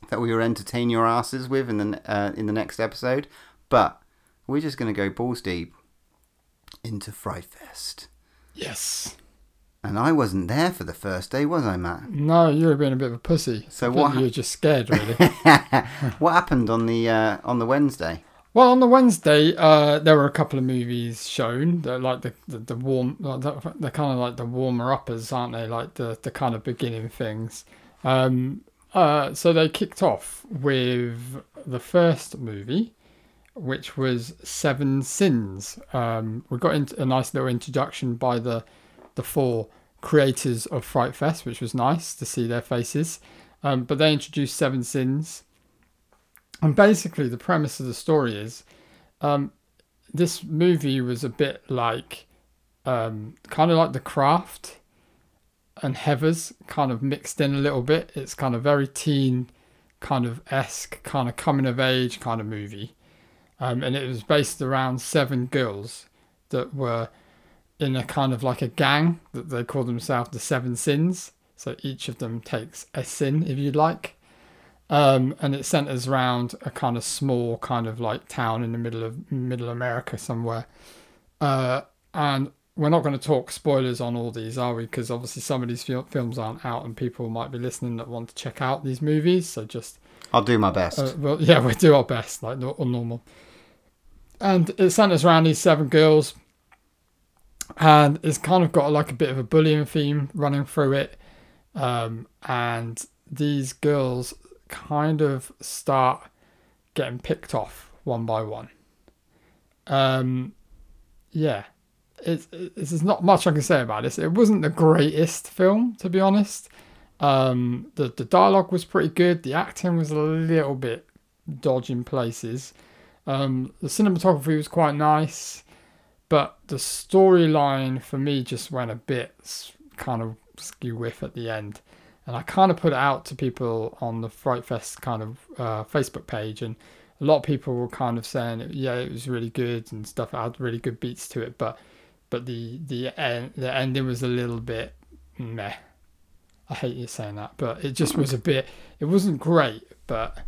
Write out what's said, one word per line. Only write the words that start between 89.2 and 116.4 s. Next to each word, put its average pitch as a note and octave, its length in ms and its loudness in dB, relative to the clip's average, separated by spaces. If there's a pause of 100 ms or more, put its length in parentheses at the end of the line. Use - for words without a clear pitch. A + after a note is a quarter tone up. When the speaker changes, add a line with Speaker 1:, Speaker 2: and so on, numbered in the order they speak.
Speaker 2:
So A2 160 -10
just - 340 -12 (340)
Speaker 1:
I'll A#2 100 6
do A#2 160 4
my G2+ 120 4
best. F2+ 300 0
Speaker 2:
uh, C3+ 180 -2
well, C#3+ 240 0
<laughs> - 0 -
yeah, D#3+ 180 8
we'll A#2 140 2
do D#3 200 8
our C3+ 100 6
best, - 380 -6
like, A#2+ 160 -8
not B2+ 200 -6
normal. A#2+ 440 -4 (1160)
And F#3 380 4
it F#3 120 6
centers F3+ 340 4
around D#3+ 200 8
these D#3+ 140 4
seven D#3 300 4
girls. D#3 460 6 (1400)
And D3+ 440 8
it's D3+ 160 0
kind F3+ 260 4
of - 80 0
got, D3 200 4
like, D3 180 2
a C3+ 40 -10
bit C3 160 -2
of C3 80 -4
a C3 40 -2
bullying D3+ 420 4
theme C#3+ 500 0
running C#3+ 300 0
through C#3 300 0
it. - 220 -2 (580)
Um, A#2 520 -4 (160)
and A#2 600 -4 (280)
these C#3+ 420 -2
girls C3 600 -2 (340)
kind D3+ 540 -2
of C#3 380 -2
start C3 640 0 (720)
getting B2 240 -4
picked - 360 -6
off - 360 -8 (140)
one A#2 220 -4
by A2 160 0
one. A2 260 -10 (1200)
Um, C3 640 0 (800)
yeah. D3 340 -2 (600)
It's, E3 280 -4
it's, E3+ 380 -10
there's D#3+ 120 -2
not F#3 220 2
much F#3 220 6
I E3+ 60 6
can D3+ 100 0
say C#3+ 180 4
about A2 220 -2
this. - 160 -4
It D#3+ 140 0
wasn't G#3 300 6
the D#3 80 2
greatest D#3 800 4
film, G#3 480 2
to F#3 140 -6
be F#3+ 100 2
honest. G3+ 480 2 (520)